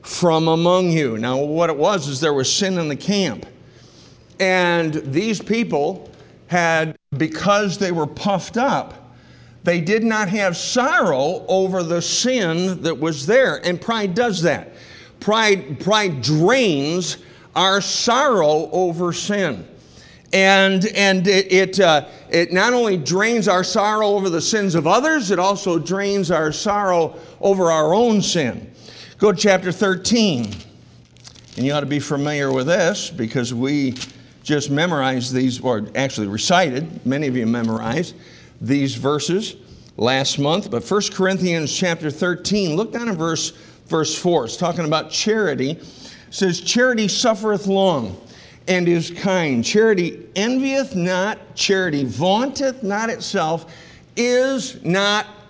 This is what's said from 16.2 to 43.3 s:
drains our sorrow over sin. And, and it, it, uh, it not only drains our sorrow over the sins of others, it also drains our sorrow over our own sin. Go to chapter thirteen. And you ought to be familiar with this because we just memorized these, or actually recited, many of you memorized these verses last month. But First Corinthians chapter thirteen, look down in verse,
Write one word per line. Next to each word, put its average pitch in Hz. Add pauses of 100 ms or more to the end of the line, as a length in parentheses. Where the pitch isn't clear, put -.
drains 160 (380)
our 190
sorrow 180
over 175
sin. 170 (680)
And, 190
and 190
it, 190
it, 185
uh, 160 (220)
it 170
not 208
only 226
drains 190
our 185
sorrow 214
over 196
the 165
sins 196
of 156
others, 247
it 180
also 185
drains 196
our 156
sorrow 185 (240)
over 190
our 156
own 220
sin. 127 (500)
Go 208
to 180
chapter 185
thirteen. 185 (1000)
And 123
you 143
ought 147
to 143
be 139
familiar 143
with 131
this 180
because 120
we 135 (480)
just 147
memorized 135
these, 127
or 110 (100)
actually 117
recited, 156
many 139
of 127
you 117
memorized 113 (440)
these 131
verses 147 (400)
last 131
month. 165
But 117
First 202
Corinthians 185
chapter 165
thirteen, 180
look 165
down 233
in 208
verse, 165 (340)